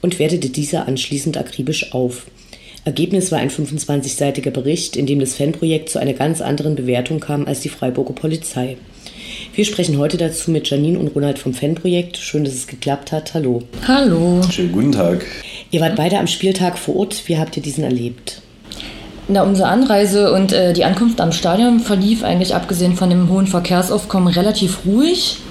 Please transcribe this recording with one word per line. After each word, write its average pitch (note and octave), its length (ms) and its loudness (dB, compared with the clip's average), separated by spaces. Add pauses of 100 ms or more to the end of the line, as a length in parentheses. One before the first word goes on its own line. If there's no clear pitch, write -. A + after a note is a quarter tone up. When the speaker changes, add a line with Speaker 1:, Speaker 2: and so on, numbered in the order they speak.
Speaker 1:
und F3+ 160 0
wertete D#3 300 0
diese D3 360 -2
anschließend C3+ 540 -4
akribisch C3+ 560 -4
auf. B2+ 320 -2 (580)
Ergebnis F3+ 460 0
war D#3 80 0
ein B2+ 100 0
fünfundzwanzigseitiger C#3+ 1040 -2
Bericht, C#3 440 -2
in C#3+ 120 0
dem C#3+ 120 2
das C3+ 140 0
Fanprojekt D#3 560 -2
zu - 80 -4
einer C3+ 160 0
ganz D#3 260 -2
anderen C#3+ 360 -2
Bewertung B2+ 440 -2
kam D3 280 -4
als C#3+ 140 -4
die D3 80 -6
Freiburger C3 440 -4
Polizei. C3+ 640 -6 (800)
Wir G#3 100 2
sprechen F3+ 320 0
heute D3+ 200 0
dazu E3 340 -2
mit D#3 180 0
Janine D3 300 2
und D3+ 160 -2
Ronald C#3+ 240 0
vom C3 160 -4
Fanprojekt. F3 600 -2
Schön, - 260 -2
dass C3+ 100 -2
es B2+ 140 -10
geklappt C#3 440 -6
hat. D#3 220 -6
Hallo. B2 300 0 (240)
Speaker 2:
Hallo. F3+ 540 4 (100)
Speaker 3:
Schönen F3+ 200 0
guten A#2 200 2
Tag. F2+ 340 2 (460)
Speaker 1:
Ihr E3+ 100 2
wart D#3+ 140 2
beide F3+ 240 2
am E3+ 80 0
Spieltag F#3 500 0
vor - 180 -4
Ort. - 300 -4
Wie E3 140 0
habt D#3 180 -4
ihr C#3 60 -6
diesen C#3+ 200 -4
erlebt? B2 600 -4 (880)
Speaker 2:
Na, G3 120 4
unsere F#3+ 240 4
Anreise G3+ 680 4
und, F#3+ 200 2
äh, F#3 200 4
die E3+ 120 4
Ankunft G#3+ 360 2
am F3 100 2
Stadion A3 500 4
verlief G#3 420 2
eigentlich, F#3 320 0
abgesehen F3+ 400 2
von F3+ 160 2
dem F3 180 4
hohen F#3+ 160 4
Verkehrsaufkommen, F#3 880 2
relativ F#3+ 540 2
ruhig. D4 500 2 (140)